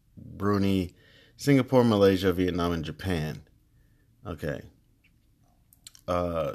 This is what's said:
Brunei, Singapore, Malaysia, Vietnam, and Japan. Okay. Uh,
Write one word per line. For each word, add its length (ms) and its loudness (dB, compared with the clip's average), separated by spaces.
Brunei, 800 -2
Singapore, 460 2
Malaysia, 480 4
Vietnam, 420 0
and 120 -6
Japan. 560 -6
Okay. 340 -8
Uh, 480 -2